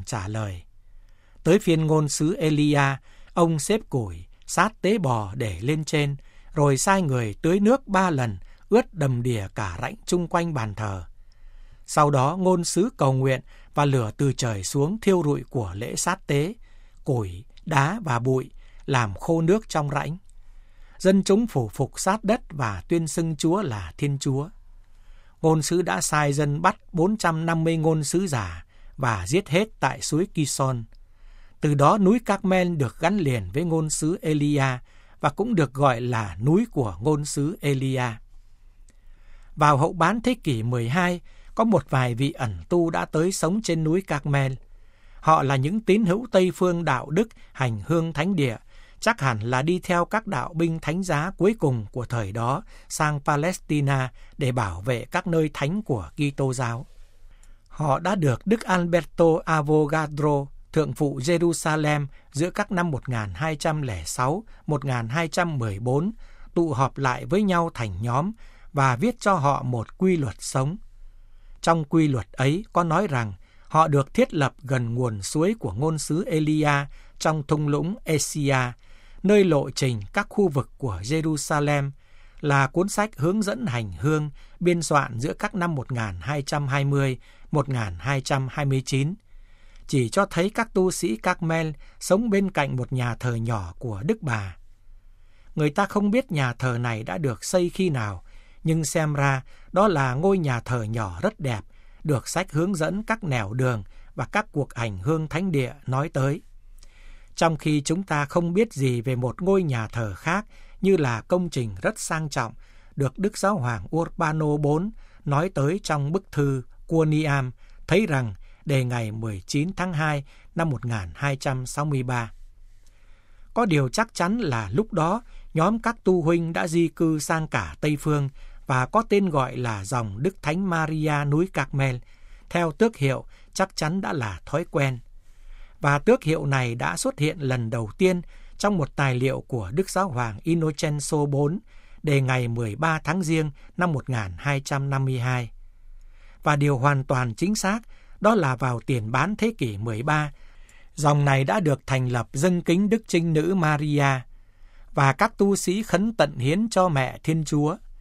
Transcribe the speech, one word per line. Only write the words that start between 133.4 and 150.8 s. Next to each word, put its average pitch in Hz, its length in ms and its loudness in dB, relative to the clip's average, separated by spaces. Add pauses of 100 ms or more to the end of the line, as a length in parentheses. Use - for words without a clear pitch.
chắc 190 220 -2
chắn 170 260 -2
đã 208 120 -4
là 107 320 -4
thói 160 260 -2
quen. 135 280 0 (800)
Và 143 180 2
tước 240 240 4
hiệu 156 220 0
này 127 300 0
đã 147 220 -4
xuất - 220 -4
hiện 147 200 0
lần 127 300 -2
đầu 113 280 -4
tiên 185 240 2 (360)
trong 208 200 0
một 143 180 -2
tài 135 200 0
liệu 127 320 0
của 104 240 -4
Đức 170 180 -2
Giáo 190 200 0
hoàng 117 340 -4
Innocenzo 156 800 0
bốn, 143 340 0 (440)
đề 139 180 2
ngày 127 260 0
mười 117 280 -4
ba 156 280 0
tháng 175 200 -2
Giêng 156 280 0 (260)
năm 175 160 2
một 127 160 -4
ngàn 107 280 -2
hai 139 280 -2
trăm 139 240 -4
năm 135 160 0
mươi 131 140 -2
hai. 123 320 -2 (920)
Và 151 120 4
điều 143 220 4
hoàn 135 260 2
toàn 127 320 0
chính 202 200 0
xác, 208 240 0 (400)
đó 214 160 6
là 143 200 2
vào 120 300 -2
tiền 117 260 -2
bán 151 240 2
thế 226 220 0
kỷ 110 200 -2
mười 110 260 -4
ba, 151 300 0 (640)